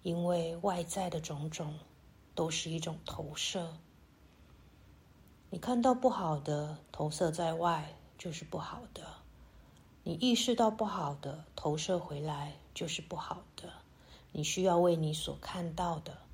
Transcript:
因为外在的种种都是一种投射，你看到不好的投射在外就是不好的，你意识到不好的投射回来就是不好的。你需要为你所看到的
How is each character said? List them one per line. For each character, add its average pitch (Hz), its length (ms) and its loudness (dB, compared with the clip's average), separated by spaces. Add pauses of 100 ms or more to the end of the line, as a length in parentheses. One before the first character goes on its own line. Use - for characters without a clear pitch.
因 170 200 0
为 170 380 2
外 180 240 2
在 180 240 -2
的 165 100 -2
种 151 300 -4
种 156 280 -6 (560)
都 165 160 0
是 160 220 -4
一 160 80 -2
种 160 240 -4
投 151 320 -8
射， 165 420 -4 (1700)
你 180 100 -6
看 240 220 2
到 254 120 8
不 254 160 6
好 160 300 2
的 151 380 -2 (160)
投 151 180 -2
射 165 180 2
在 165 260 0
外 165 380 0 (240)
就 170 140 -8
是 156 140 -8
不 175 120 -8
好 196 260 -8 (100)
的， - 100 -12 (1000)
你 165 100 -4
意 240 200 4
识 233 220 4
到 226 160 6
不 220 140 0
好 180 300 -2
的 156 280 -8 (140)
投 151 180 0
射 170 240 0
回 147 220 -6
来 147 320 -6 (200)
就 170 140 -4
是 - 140 -6
不 170 160 -8
好 - 260 -8 (140)
的。 175 120 -12 (600)
你 151 140 -4
需 - 180 2
要 175 160 8
为 175 160 8
你 156 160 2
所 147 300 -6
看 170 340 -6
到 170 240 0
的 - 180 -12 (160)